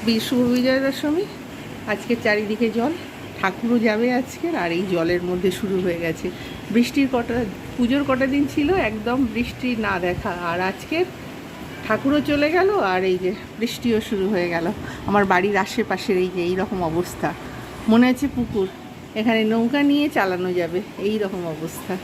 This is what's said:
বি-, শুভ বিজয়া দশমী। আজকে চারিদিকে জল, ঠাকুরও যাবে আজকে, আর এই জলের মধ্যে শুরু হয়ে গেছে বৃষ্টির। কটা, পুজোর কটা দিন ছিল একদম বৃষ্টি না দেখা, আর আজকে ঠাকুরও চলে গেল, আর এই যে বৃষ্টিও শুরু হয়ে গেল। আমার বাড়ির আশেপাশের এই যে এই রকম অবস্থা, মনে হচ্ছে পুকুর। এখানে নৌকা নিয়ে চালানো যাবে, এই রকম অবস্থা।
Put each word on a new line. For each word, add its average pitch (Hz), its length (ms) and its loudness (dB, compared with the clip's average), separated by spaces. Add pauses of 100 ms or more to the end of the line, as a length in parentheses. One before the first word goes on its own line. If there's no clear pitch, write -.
বি-, 220 220 2
শুভ 247 140 2 (120)
বিজয়া 254 320 4
দশমী। 302 400 0 (680)
আজকে 208 200 -2 (100)
চারিদিকে 214 440 2 (100)
জল, 240 140 2 (480)
ঠাকুরও 226 380 2 (100)
যাবে 220 200 4 (120)
আজকে, - 280 -6 (140)
আর 170 160 0
এই 185 60 0 (100)
জলের 170 360 2
মধ্যে 180 200 2 (100)
শুরু 196 160 -2 (100)
হয়ে 170 200 0
গেছে 160 220 -4 (460)
বৃষ্টির। 240 400 4
কটা, 233 240 0 (380)
পুজোর 254 340 2
কটা 262 240 2
দিন 285 100 4 (100)
ছিল 294 160 2 (200)
একদম 220 280 -2 (180)
বৃষ্টি 247 340 -2 (160)
না 202 80 0 (120)
দেখা, 180 260 -2 (200)
আর 175 80 -2 (120)
আজকে - 260 -6 (880)
ঠাকুরও 269 340 2 (100)
চলে 285 260 4
গেল, 370 140 6 (240)
আর 185 80 2 (100)
এই 185 120 2
যে 180 80 2 (280)
বৃষ্টিও 233 400 0 (100)
শুরু 190 240 0
হয়ে 175 200 2
গেল। 165 120 0 (440)
আমার 196 220 4
বাড়ির 190 340 4
আশেপাশের 196 580 -2
এই 185 120 0
যে 180 140 -2
এই 185 120 0
রকম 190 180 -2 (120)
অবস্থা, 165 380 -2 (640)
মনে 233 180 8
হচ্ছে 254 260 0
পুকুর। 220 320 0 (520)
এখানে 220 220 4 (100)
নৌকা 233 380 2
নিয়ে 285 160 4 (120)
চালানো 185 320 0 (100)
যাবে, 170 200 -2 (280)
এই 214 160 0
রকম 190 180 -4 (140)
অবস্থা। 160 380 -8 (100)